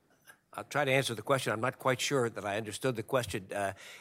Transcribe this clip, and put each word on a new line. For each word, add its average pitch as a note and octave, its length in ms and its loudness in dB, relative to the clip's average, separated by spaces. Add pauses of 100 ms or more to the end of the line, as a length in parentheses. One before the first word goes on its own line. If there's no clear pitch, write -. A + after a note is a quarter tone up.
(540)
I'll G#2 100 -8
try C#3+ 220 0
to C3+ 60 2
answer B2+ 220 4
the G#2+ 80 -6
question. C3 320 2
I'm A2 80 -2
not B2+ 160 -2
quite C3 240 0
sure B2+ 300 2
that G2+ 120 -8
I G2+ 140 0
understood A2 380 -2
the G#2+ 80 -4
question. A#2 420 -2 (100)
Uh, G2 180 0 (280)